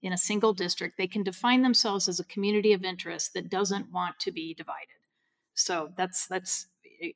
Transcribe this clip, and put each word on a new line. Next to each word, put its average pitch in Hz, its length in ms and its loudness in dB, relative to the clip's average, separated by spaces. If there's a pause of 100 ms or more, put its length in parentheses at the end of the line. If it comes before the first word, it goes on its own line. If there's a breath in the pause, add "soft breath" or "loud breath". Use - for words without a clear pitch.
in 185 120 -4
a 175 40 0
single 208 360 4
district, 175 440 -4
they 190 100 0
can 202 160 -2
define 240 380 4
themselves 220 460 4
as 175 120 0
a 170 60 -6
community 208 480 4
of 185 100 2
interest 180 500 -6
that 180 160 -6
doesn't 196 420 -2
want 180 280 -4
to 185 120 -4
be 165 220 -8
divided. 156 340 -12 (640)
So 165 420 -2
that's, 185 320 -2
that's, 185 400 -4 (160)
it, - 320 -10